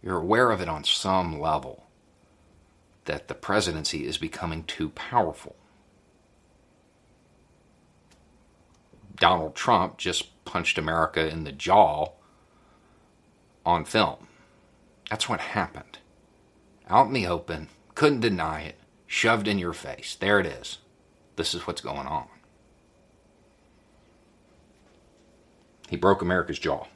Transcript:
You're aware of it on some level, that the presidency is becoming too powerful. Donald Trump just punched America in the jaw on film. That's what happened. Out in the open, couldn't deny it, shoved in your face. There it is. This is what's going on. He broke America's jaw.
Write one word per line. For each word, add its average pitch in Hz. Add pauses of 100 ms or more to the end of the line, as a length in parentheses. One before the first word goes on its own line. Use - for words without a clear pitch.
You're 92
aware 113
of 95
it 85
on 78
some 92
level, - (1200)
that 73
the -
presidency 82
is 73
becoming 80
too -
powerful. - (3500)
Donald 85
Trump 92
just -
punched -
America 80
in 80
the 71
jaw 76 (1500)
on 85
film. 98 (840)
That's -
what 107
happened. - (920)
Out 110
in 123
the 113
open, 82 (260)
couldn't 147
deny 82
it, 78 (300)
shoved 113
in 101
your 87
face. -
There 101
it 90
is. - (580)
This 85
is 85
what's -
going 69
on. 73 (3500)
He 90
broke 92
America's 87
jaw. - (100)